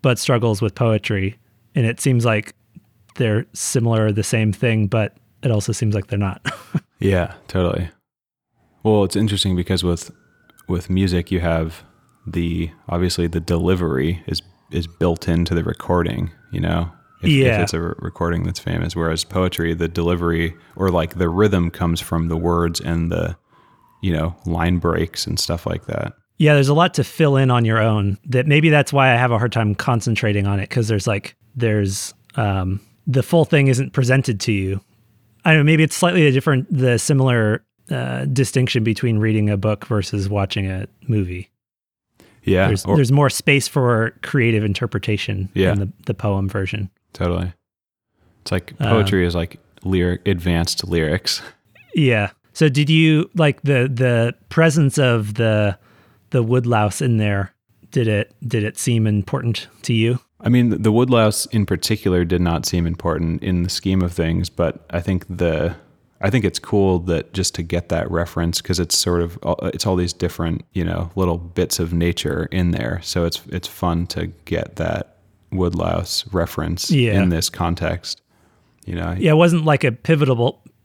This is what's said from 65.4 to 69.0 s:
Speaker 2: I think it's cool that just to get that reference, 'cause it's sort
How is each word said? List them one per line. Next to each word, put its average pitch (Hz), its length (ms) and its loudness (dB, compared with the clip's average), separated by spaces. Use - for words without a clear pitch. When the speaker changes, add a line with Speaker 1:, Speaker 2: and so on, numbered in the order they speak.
Speaker 2:
I 101 80 -2
think 107 160 2
it's 85 120 -2
cool 98 420 2
that 85 340 -4
just 95 220 -4
to 87 60 -6
get 85 280 -4
that 82 200 -2
reference, 85 520 -2
'cause 90 180 -2
it's 85 160 -2
sort 87 240 0